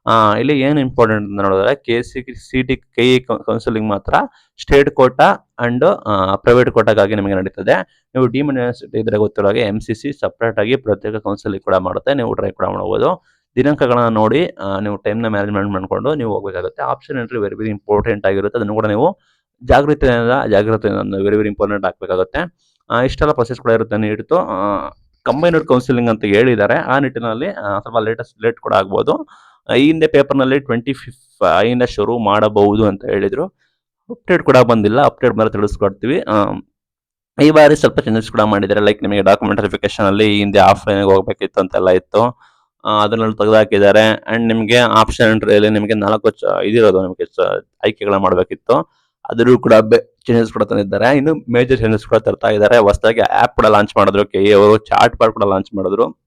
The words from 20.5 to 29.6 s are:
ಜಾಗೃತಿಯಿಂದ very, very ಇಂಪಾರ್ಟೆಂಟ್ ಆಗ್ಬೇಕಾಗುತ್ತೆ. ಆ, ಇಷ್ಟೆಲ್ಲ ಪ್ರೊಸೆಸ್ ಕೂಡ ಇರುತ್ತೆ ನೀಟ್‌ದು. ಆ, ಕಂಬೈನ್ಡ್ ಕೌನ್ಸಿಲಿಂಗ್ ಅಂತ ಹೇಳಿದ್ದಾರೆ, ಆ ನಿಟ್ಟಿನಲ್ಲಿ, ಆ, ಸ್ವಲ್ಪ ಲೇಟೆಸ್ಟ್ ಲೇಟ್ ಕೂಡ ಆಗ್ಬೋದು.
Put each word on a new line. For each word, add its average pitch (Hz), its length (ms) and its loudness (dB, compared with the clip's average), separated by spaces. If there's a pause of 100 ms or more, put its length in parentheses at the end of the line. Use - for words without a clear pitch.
ಜಾಗೃತಿಯಿಂದ 101 640 0
very, 98 180 0
very 107 140 0
ಇಂಪಾರ್ಟೆಂಟ್ 101 380 -4
ಆಗ್ಬೇಕಾಗುತ್ತೆ. 92 680 -4 (360)
ಆ, 117 120 -2
ಇಷ್ಟೆಲ್ಲ 147 320 -2
ಪ್ರೊಸೆಸ್ 123 260 -4
ಕೂಡ 117 120 -2
ಇರುತ್ತೆ 110 260 -2
ನೀಟ್‌ದು. 107 400 -4
ಆ, 98 520 -4 (340)
ಕಂಬೈನ್ಡ್ 156 420 0
ಕೌನ್ಸಿಲಿಂಗ್ 123 440 0
ಅಂತ 110 160 -2
ಹೇಳಿದ್ದಾರೆ, 107 520 2
ಆ 131 220 -2
ನಿಟ್ಟಿನಲ್ಲಿ, 123 480 -6
ಆ, 104 320 -6
ಸ್ವಲ್ಪ 113 180 -8
ಲೇಟೆಸ್ಟ್ 113 440 -6
ಲೇಟ್ 117 180 -4
ಕೂಡ - 140 -6
ಆಗ್ಬೋದು. 104 540 -2 (420)